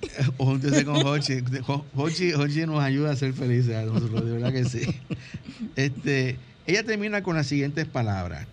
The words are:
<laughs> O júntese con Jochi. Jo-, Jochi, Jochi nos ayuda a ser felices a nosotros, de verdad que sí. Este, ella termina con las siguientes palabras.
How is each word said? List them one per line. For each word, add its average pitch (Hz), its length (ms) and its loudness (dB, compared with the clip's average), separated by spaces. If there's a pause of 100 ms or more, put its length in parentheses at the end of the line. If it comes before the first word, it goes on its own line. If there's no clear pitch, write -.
(180)
<laughs> 127 200 0
O 135 80 2
júntese 139 380 4
con 143 180 2
Jochi. 139 380 0 (260)
Jo-, 143 180 -2 (100)
Jochi, 165 380 0
Jochi 147 340 2
nos 151 160 2
ayuda 143 280 2
a 139 60 0
ser 131 180 0
felices 123 420 2
a 110 80 -2
nosotros, 113 400 0
de 117 80 0
verdad 120 200 0
que 127 120 0
sí. 117 160 -2 (960)
Este, 135 600 0 (280)
ella 208 180 2
termina 208 380 -2
con 180 140 -2
las 147 120 0
siguientes 143 380 -2
palabras. 95 680 -4